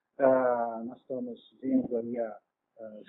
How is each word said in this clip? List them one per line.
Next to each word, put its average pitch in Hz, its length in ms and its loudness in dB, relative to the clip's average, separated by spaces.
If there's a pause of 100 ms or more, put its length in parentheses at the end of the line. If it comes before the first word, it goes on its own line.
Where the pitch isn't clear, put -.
(180)
Ah, 123 680 4
nós - 160 -12
estamos - 600 -10
vendo 127 360 2
aí 117 200 -4
a, 117 100 -2
a 107 800 -18